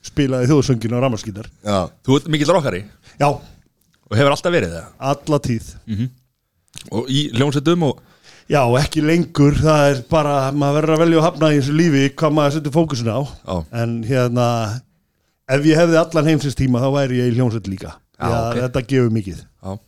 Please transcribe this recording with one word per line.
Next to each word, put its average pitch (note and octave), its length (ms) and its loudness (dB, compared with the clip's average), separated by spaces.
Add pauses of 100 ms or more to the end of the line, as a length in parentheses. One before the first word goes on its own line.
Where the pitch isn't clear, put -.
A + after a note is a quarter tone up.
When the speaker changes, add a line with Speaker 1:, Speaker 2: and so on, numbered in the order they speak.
Speaker 1:
spilaði B2+ 440 -2
þjóðsöngin A#2+ 480 2
á - 20 -2
rafmagnsgítar. A2 500 -4 (100)
Speaker 2:
Já. G2+ 200 -2 (200)
Speaker 3:
Þú C3+ 200 2
ert D3 120 -4
mikill D3+ 220 0
rockari? A#2+ 300 0 (300)
Speaker 1:
Já. C#3+ 160 0 (760)
Speaker 3:
Og - 120 -10
hefur C#3 160 4
alltaf F3 240 -2
verið F2 220 -2
það? - 140 -14 (100)
Speaker 1:
Alla C#3+ 400 -2
tíð. A#2+ 320 -6 (100)
Speaker 3:
Mhm. A#2 300 -6 (800)
Og A#2+ 160 -4
í C#3+ 220 -2
hljómsveitum C#3+ 580 0
og - 160 -6 (400)
Speaker 1:
Já, C#3+ 160 0 (140)
ekki D3+ 280 0
lengur. D3+ 560 2
Það D3+ 300 4
er C3 160 0
bara, D3 300 0 (180)
maður C#3+ 240 0
verður D#3 180 2
að D#3 80 2
velja E3 160 4
og D#3 60 4
hafna D#3 260 2
í D3 60 4
þessu C#3 180 0
lífi D#3 360 4
hvað D3+ 260 0
maður D3 180 2
setur D3+ 220 -6
fókusinn C#3 340 0
á. A2 80 -2 (200)
Speaker 3:
Já. - 180 -8 (140)
Speaker 1:
En A#2 340 -4
hérna, B2 400 0 (1040)
ef C#3+ 180 0
ég D#3 140 4
hefði E3 180 4
allan D#3+ 320 0
heimsins C#3+ 240 0
tíma, B2+ 240 0
þá C3 120 -2
væri C3+ 280 -2
ég B2 140 0
í - 20 -2
hljómsveit A2+ 320 -2
líka. F#2 300 -10 (160)
Speaker 3:
Já, - 100 -12
Speaker 1:
Já, - 160 0
Speaker 3:
ok. A#2 220 -2
Speaker 1:
þetta B2+ 260 -4
gefur B2+ 240 2
mikið. F#2 320 -4
Speaker 3:
Já. - 320 -14 (140)